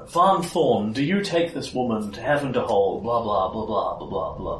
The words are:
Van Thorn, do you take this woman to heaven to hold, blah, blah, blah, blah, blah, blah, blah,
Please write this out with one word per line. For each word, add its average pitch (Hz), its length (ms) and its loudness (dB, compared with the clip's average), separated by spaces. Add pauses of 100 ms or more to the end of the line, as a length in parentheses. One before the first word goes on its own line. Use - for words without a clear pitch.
Van 185 340 4
Thorn, 113 500 2
do 131 100 0
you 190 200 2
take 170 300 0
this 135 220 -8
woman 110 380 -2
to 110 80 -12
heaven 117 320 0
to 123 80 0
hold, 98 420 2
blah, 117 200 0
blah, 101 300 0
blah, 107 140 -6
blah, - 320 -2
blah, - 100 -12
blah, - 300 -6
blah, 87 220 -6